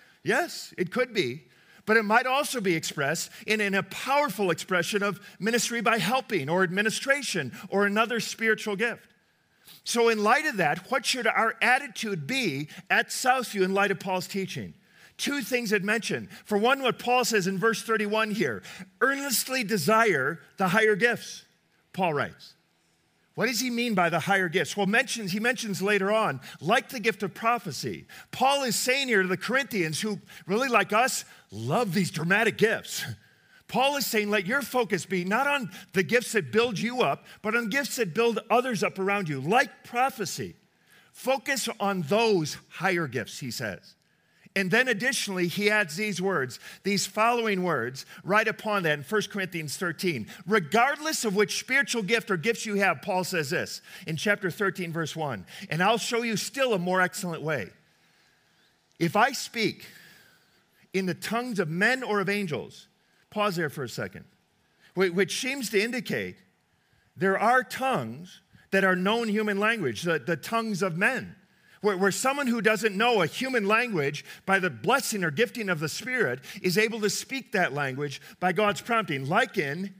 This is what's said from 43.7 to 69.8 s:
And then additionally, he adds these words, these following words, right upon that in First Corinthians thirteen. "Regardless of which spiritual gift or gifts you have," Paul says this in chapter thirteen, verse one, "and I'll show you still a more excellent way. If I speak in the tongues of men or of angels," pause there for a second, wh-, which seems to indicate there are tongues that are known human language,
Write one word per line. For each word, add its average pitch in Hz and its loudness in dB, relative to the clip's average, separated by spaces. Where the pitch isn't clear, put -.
And 190 0
then 247 4
additionally, 202 0
he 202 0
adds 202 0
these 208 -2
words, 156 -2
these 196 0
following 220 0
words, 131 -2
right 214 2
upon 208 -2
that 151 2
in 143 -12
First 208 -2
Corinthians 180 -6
thirteen. 165 -4
"Regardless 233 2
of 202 0
which 208 2
spiritual 247 0
gift 220 0
or 190 2
gifts 196 -2
you 208 -2
have," 185 2
Paul 185 0
says 156 -2
this 139 -4
in 160 -4
chapter 202 0
thirteen, 185 -4
verse 160 -4
one, 131 -6
"and 160 -2
I'll 220 4
show 233 -2
you 226 0
still 262 0
a 196 2
more 180 2
excellent 180 -2
way. 135 -2
If 170 0
I 247 4
speak - -4
in 185 -2
the 170 -2
tongues 233 -4
of 175 0
men 226 2
or 202 0
of 185 -2
angels," 156 -4
pause 208 0
there 165 0
for 135 -8
a 117 -8
second, 92 -10
wh-, 180 2
which 190 2
seems 262 -4
to 208 2
indicate 196 -2
there 190 2
are 247 4
tongues 175 -4
that 196 4
are 185 4
known 220 2
human 208 0
language, 202 0